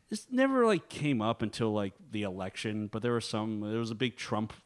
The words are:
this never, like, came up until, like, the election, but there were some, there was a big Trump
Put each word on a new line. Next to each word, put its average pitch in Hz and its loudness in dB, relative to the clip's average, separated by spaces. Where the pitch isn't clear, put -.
this - -6
never, 262 4
like, 208 2
came 143 2
up 113 2
until, 110 0
like, 101 0
the 104 -2
election, 101 -4
but 107 -6
there 120 2
were 117 2
some, 107 -2
there 107 -2
was 113 -2
a 113 -4
big 120 -2
Trump 107 -2